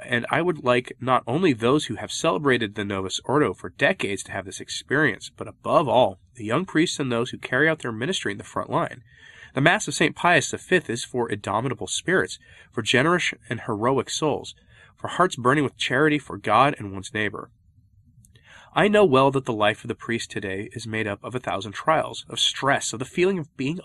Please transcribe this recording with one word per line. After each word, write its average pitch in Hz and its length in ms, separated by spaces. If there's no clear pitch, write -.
and 117 260
I 139 120
would 170 240
like 123 340
not 123 260
only 151 280
those 120 320
who 110 100
have 107 160
celebrated 139 640
the 104 80
Novus 98 400
Ordo 123 300
for - 160
decades 190 540
to - 100
have 98 100
this 95 160
experience, - 760
but - 140
above 135 400
all, 110 320
the 113 100
young 127 220
priests 165 340
and 139 100
those 120 200
who 113 80
carry 143 320
out 156 100
their 123 140
ministry 117 400
in 101 40
the 113 60
front - 260
line. 156 320
The 131 80
Mass 180 260
of 147 60
Saint - 200
Pius 175 380
the 104 60
Fifth - 320
is 113 160
for 120 240
indomitable 104 580
spirits, - 500
for - 80
generous 151 520
and 113 120
heroic 117 480
souls, - 460
for - 100
hearts - 300
burning 131 260
with 120 140
charity 147 420
for - 180
God 117 400
and 101 140
one's 95 220
neighbor. 107 360
I 185 120
know 208 160
well 135 260
that 135 140
the 120 80
life 107 320
of - 20
the 110 80
priest - 340
today 101 440
is 107 120
made 110 220
up 101 160
of 120 100
a 123 60
thousand 98 320
trials, - 560
of - 140
stress, - 500
of 113 80
the 131 60
feeling 185 340
of - 160
being 139 300